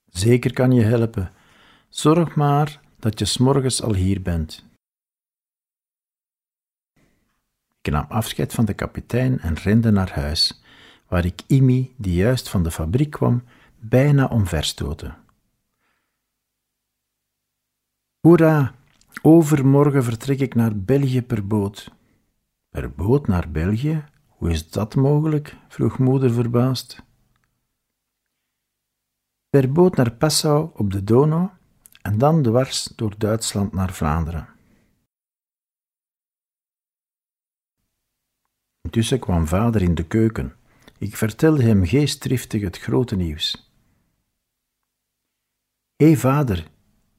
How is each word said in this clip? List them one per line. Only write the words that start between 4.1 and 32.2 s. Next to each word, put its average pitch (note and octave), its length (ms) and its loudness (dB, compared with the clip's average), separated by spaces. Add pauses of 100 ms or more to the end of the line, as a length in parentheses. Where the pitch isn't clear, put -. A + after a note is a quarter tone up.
bent. E2+ 440 -6 (3250)
Ik - 100 -6
nam D2 180 -2
afscheid - 440 -6
van A#2 120 0
de G#2 80 -2
kapitein B2+ 640 -4
en E2 140 -6
rende A2 380 2
naar F#2+ 200 2
huis, - 520 -4 (440)
waar F2 180 0
ik - 220 -6
Imi, C3 500 2
die F#2+ 160 -4
juist A2 360 0
van F#2 140 0
de D#2+ 80 -2
fabriek B2+ 400 -2
kwam, B2 320 0 (360)
bijna C3+ 480 2
omverstootte. D#2 880 -4 (3000)
"Hoera, D#3 560 4 (460)
overmorgen C#3+ 840 4
vertrek B2 360 -4
ik C3 160 -4
naar A2+ 220 0
België B2+ 440 0
per G#2+ 260 -4
boot." G2+ 520 -4 (720)
"Per B1+ 200 -8
boot A#2+ 360 -2
naar E2 240 -2
België? A2+ 540 -4 (220)
Hoe - 220 -6
is D#2+ 200 -4
dat G#2 260 -6
mogelijk?" D3 600 0 (100)
vroeg A#2+ 300 -4
moeder C3 360 2
verbaasd. A#2+ 720 -2 (2500)
"Per C3+ 220 2
boot F3+ 240 4
naar A#2 160 2
Passau D#3 640 0
op G2 180 -4
de G2 120 -6
Donau D3+ 460 2 (520)
en G#2+ 160 -4
dan D3+ 240 2